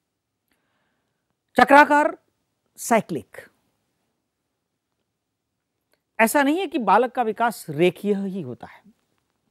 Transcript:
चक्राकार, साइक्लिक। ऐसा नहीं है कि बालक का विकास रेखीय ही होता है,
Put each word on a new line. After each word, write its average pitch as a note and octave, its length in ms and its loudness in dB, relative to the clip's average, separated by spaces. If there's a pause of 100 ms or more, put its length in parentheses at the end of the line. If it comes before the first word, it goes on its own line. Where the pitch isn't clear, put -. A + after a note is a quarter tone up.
(1600)
चक्राकार, D4 580 4 (600)
साइक्लिक। - 600 -4 (2750)
ऐसा A3+ 240 2
नहीं D4+ 160 -2
है G4 80 -6
कि D#4+ 100 -8
बालक A3+ 340 0
का C4 100 -6
विकास A3 480 -4
रेखीय F3 440 -2
ही G3 280 -6
होता B2 260 -14
है, - 140 -20 (680)